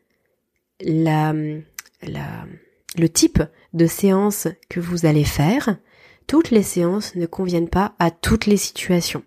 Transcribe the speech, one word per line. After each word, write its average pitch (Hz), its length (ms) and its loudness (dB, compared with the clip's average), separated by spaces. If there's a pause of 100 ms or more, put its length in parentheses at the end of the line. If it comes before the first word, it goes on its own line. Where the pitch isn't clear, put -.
(840)
la, 156 500 0 (680)
la, 147 420 -12 (540)
le 165 100 4
type - 340 2 (300)
de 165 140 4
séance 196 640 0 (200)
que - 120 -6
vous 170 260 -2
allez 151 180 4
faire. 185 540 0 (480)
Toutes 320 240 2
les 220 120 4
séances 185 520 -2
ne 175 100 -2
conviennent 170 460 -2
pas 196 280 0
à 170 120 2
toutes - 340 -2
les 208 140 4
situations. - 680 -4